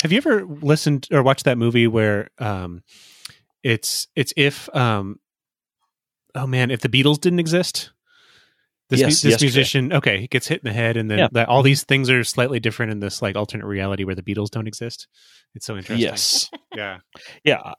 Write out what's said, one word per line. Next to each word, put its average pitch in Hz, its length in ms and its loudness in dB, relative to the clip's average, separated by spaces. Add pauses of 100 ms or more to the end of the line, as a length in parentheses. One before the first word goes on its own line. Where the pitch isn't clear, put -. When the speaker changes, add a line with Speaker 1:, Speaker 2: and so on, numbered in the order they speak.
Speaker 1:
Have 160 100 0
you 208 60 6
ever 247 260 2
listened 147 680 0
or 143 140 4
watched 135 200 2
that 127 140 2
movie 117 300 4
where, 107 500 0
um, 92 460 -6 (800)
it's, - 500 -2
it's 156 220 -2
if, 143 380 -2
um, 107 440 -2 (1160)
oh 135 120 -6
man, 127 240 0
if 123 100 -2
the 127 80 0
Beatles 135 320 4
didn't 175 200 2
exist? 170 500 -2 (1000)
This 127 120 2
mu-, 135 60 2
Speaker 2:
Yes, 151 160 2
Speaker 1:
this 147 100 4
Speaker 2:
Yesterday. 113 140 4
Speaker 1:
musician, 131 480 2
okay, 113 260 2
he 98 80 -8
gets - 180 -2
hit - 160 -4
in - 60 -6
the 110 40 -2
head, 113 240 0
and 110 140 -2
then 107 80 0
Speaker 2:
Yeah. 113 140 4
Speaker 1:
that, 117 160 2
all 131 160 6
these 139 180 4
things 135 260 2
are 127 140 4
slightly 123 380 -2
different 110 320 -2
in 104 80 -6
this, 101 200 -6
like, 98 140 -2
alternate 104 320 -6
reality 98 380 -4
where 95 100 -4
the 90 80 -8
Beatles 101 260 -4
don't 110 200 -8
exist. - 400 -12 (480)
It's - 100 -16
so 110 100 -8
interesting. 98 300 -6
Speaker 2:
Yes. - 440 -2 (260)
Speaker 1:
Yeah. 98 220 -8 (440)
Speaker 2:
Yeah, 135 360 0